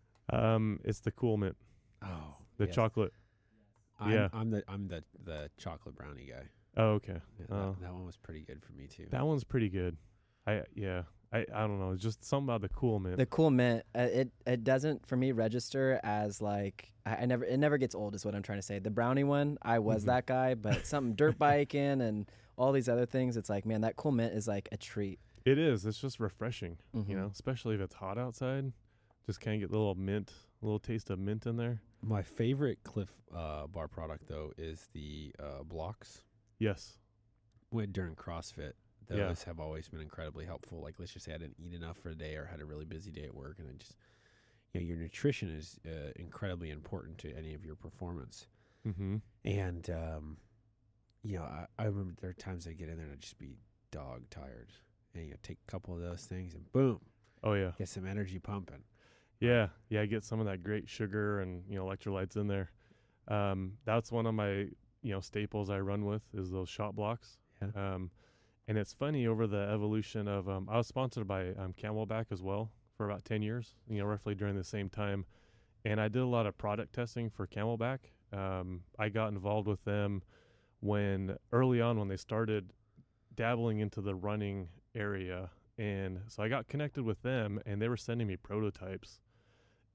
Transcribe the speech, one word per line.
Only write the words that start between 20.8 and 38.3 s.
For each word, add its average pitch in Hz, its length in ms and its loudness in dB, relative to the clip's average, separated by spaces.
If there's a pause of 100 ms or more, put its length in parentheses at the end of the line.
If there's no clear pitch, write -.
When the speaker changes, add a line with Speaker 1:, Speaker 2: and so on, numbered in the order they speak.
Speaker 1:
<laughs> - 0 -
Speaker 3:
something 131 280 2
dirt 151 240 6
biking 143 600 6
and 107 300 0 (260)
all 131 160 6
these 131 160 4
other 123 180 6
things, 127 300 2
it's 107 140 -2
like, 101 160 2
man, 110 160 2
that 113 140 2
Cool 147 160 2
Mint 117 220 4
is, 107 140 0
like, 101 240 0
a 107 40 -4
treat. 101 420 -4 (260)
Speaker 1:
It 139 140 10
is. 127 280 6
It's 107 140 -2
just 135 200 -4
refreshing, 104 580 -2 (160)
Speaker 3:
Mm-hmm. 101 160 0
Speaker 1:
you 98 60 0
know, 95 160 0
especially 117 420 -2
if 101 60 2
it's 92 140 -4
hot 98 240 -4
outside. 127 540 -2 (540)
Just - 140 -4
kinda 107 180 0
get 98 120 -2
a - 20 -4
little 104 220 4
mint, 98 380 -2 (300)
a - 20 -6
little 107 160 2
taste 110 300 -4
of 95 80 -2
mint 104 280 -2
in 117 100 0
there. 117 240 0 (220)
Speaker 2:
My 107 200 2
favorite 131 600 0
Cliff, - 300 -4 (220)
uh, 76 340 -4
Bar 85 180 -6
product, 78 400 -8
though, 78 300 -6
is 80 380 -10
the, 73 440 -10
uh, 69 240 -8
blocks. 82 600 -8 (340)
Speaker 1:
Yes. - 400 0 (680)
Speaker 2:
When, 104 240 -2
during 90 240 -4
CrossFit, 78 560 -10 (380)